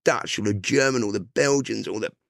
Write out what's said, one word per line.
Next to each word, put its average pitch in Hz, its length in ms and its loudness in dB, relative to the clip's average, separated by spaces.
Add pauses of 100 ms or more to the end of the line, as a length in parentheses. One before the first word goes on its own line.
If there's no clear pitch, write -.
Dutch, - 340 0
all 104 80 -4
the 104 80 2
German, 123 500 2
all 101 100 -4
the 104 80 -2
Belgians, 135 680 0
all 104 140 -6
the, 92 100 -6 (180)